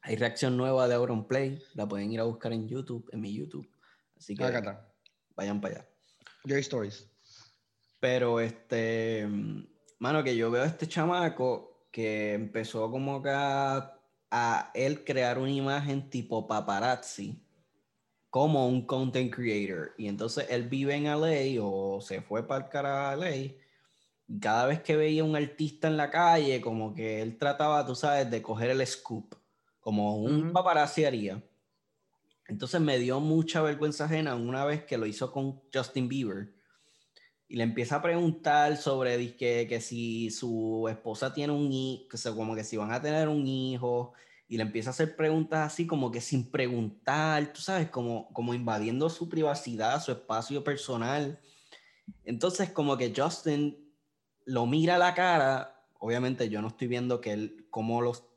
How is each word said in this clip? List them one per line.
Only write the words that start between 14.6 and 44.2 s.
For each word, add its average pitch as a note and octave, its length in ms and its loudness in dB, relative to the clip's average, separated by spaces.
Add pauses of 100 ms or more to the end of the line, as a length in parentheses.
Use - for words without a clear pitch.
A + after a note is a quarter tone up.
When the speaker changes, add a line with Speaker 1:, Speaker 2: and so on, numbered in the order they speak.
Speaker 1:
él C3+ 300 0
crear B2+ 340 0
una C3 120 0
imagen C#3 580 -2
tipo A2+ 380 -4
paparazzi, G#2+ 1000 -2 (840)
como C#3 360 4
un B2+ 200 2
content B2+ 480 0
creator. G2+ 640 -2
Y G#2+ 100 -4
entonces G#2 400 -4
él A#2+ 220 -2
vive C#3 240 0
en D3 100 0
L D3 540 2
A A2 40 0
o G2 380 -2
se F#2+ 220 -8
fue A2+ 260 -4
pa'l C3+ 220 -2
cara C#3 400 -2
a - 20 -2
L D#3+ 140 -4
A. D3+ 100 -2
Y C3+ 220 -6 (840)
cada A2 240 4
vez D3 160 2
que D#3 160 2
veía D#3 260 4
un D#3 140 2
artista D3 500 -2
en D#3 120 4
la C#3+ 120 2
calle, D3+ 520 6
como A2 320 -2
que A2 260 -4
él A2+ 160 -6
trataba, D3 480 2
tú B2+ 100 -4
sabes, C#3 360 2
de A2+ 100 -2
coger A2+ 300 -2
el C3 160 2
scoop, - 480 -8 (460)
como G#2 360 0
un C3+ 320 2
Speaker 2:
Ujú. E3+ 40 -4
Speaker 1:
paparazzi E3 540 4
haría. G#2 360 -2 (1040)
Entonces B2+ 340 -4
me D3 180 4
dio B2+ 220 2
mucha D#3+ 420 2
vergüenza D3+ 420 0
ajena D#3 300 0
una B2 320 -2
vez D3+ 180 -2
que B2+ 140 -4
lo A2 80 -2
hizo A#2 260 -4
con C3+ 300 -6 (100)
Justin B2+ 360 -2
Bieber. G#2 440 -4 (920)
Y - 100 -10
le A#2 60 0
empieza A#2 340 0
a D3+ 60 0
preguntar D#3+ 720 4
sobre, C3 400 0
dizque, A#2+ 500 0
que A2+ 140 -2
si A#2 500 -4
su A2+ 600 -2
esposa A2+ 420 -4
tiene D3 220 -2
un C#3+ 180 0
hi-, C3 380 -4
que A#2 80 -10
se, A2+ 160 -4
como A2 200 -2
que A2 100 -6
si A2+ 120 -6
van G#2+ 160 -2
a B2+ 80 -2
tener D3+ 300 2
un D3 160 0
hijo. B2 640 -2 (340)